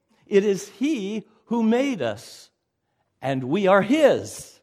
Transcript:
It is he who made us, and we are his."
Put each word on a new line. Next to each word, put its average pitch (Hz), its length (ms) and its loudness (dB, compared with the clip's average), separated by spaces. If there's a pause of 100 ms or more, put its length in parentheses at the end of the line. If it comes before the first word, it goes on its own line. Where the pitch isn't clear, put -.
(260)
It 202 200 2
is 196 240 -2
he 220 560 -6 (200)
who 226 180 -2
made 240 380 0
us, - 480 -10 (720)
and 131 220 -4
we 180 240 0
are 190 140 6
his." 196 800 0